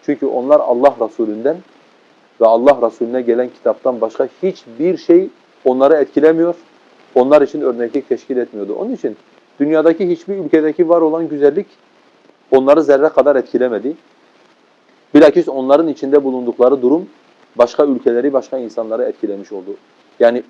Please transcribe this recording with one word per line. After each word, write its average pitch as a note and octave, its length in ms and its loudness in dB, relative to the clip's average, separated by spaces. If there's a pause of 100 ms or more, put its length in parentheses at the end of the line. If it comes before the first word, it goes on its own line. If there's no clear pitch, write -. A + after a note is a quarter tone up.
Çünkü C#3+ 200 -4
onlar C3 340 0
Allah B2 400 2
Resulünden A2+ 560 -4 (840)
ve A2+ 60 4
Allah A#2 400 4
Resulüne A#2+ 360 -4
gelen A#2 260 -2
kitaptan A#2+ 520 -4
başka A2+ 280 -4 (140)
hiçbir E3+ 540 -4
şey F3 320 2 (360)
onları C3+ 300 2
etkilemiyor, D#3+ 600 0 (600)
onlar C#3 280 4
için C#3+ 180 -4
örneklik B2 480 -4
teşkil B2+ 280 -6
etmiyordu. G#2 380 -6
Onun A#3+ 180 -6
için A#2 240 -8 (440)
dünyadaki D#3+ 480 0
hiçbir F3 280 -6
ülkedeki D#3 520 0
var E3+ 120 2
olan D#3+ 280 -2
güzellik D3 380 0 (840)
onları C3+ 320 4
zerre C#3 260 2
kadar C#3 280 2
etkilemedi. B2 600 -4 (1200)
Bilakis D3+ 340 4
onların C#3 400 0
içinde C#3 360 0
bulundukları B2+ 580 0
durum D#3 240 0 (500)
başka A#2+ 280 2
ülkeleri, C3 480 -2
başka C3 260 -4
insanları A2+ 460 -6
etkilemiş G2+ 480 -8
oldu. F#2+ 180 -14 (500)
Yani A#2+ 300 2